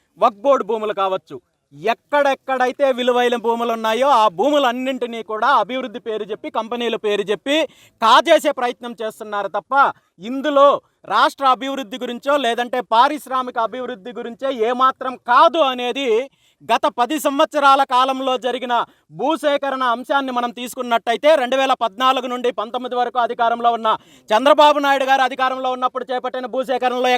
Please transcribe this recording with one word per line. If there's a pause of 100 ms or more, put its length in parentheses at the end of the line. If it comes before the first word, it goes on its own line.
(240)
వక్ఫ్
బోర్డు
భూములు
కావచ్చు, (560)
ఎక్కడెక్కడైతే (140)
విలువైన (100)
భూములు
ఉన్నాయో (140)
ఆ (140)
భూములన్నింటినీ (100)
కూడా (140)
అభివృద్ధి
పేరు
చెప్పి, (100)
కంపెనీల (100)
పేరు
చెప్పి (440)
కాజేసే
ప్రయత్నం
చేస్తున్నారు
తప్ప (560)
ఇందులో (440)
రాష్ట్ర (100)
అభివృద్ధి
గురించో (120)
లేదంటే (140)
పారిశ్రామిక (100)
అభివృద్ధి
గురించో (200)
ఏమాత్రం (160)
కాదు (120)
అనేది (640)
గత (140)
పది
సంవత్సరాల (100)
కాలంలో (120)
జరిగిన (460)
భూసేకరణ (100)
అంశాన్ని
మనం
తీసుకున్నట్టయితే (120)
రెండు
వేల (100)
పద్నాలుగు
నుండి
పంతొమ్మిది
వరకు
అధికారంలో
ఉన్న (420)
చంద్రబాబు
నాయుడు
గారు
అధికారంలో
ఉన్నప్పుడు
చేపట్టిన
భూసేకరణలో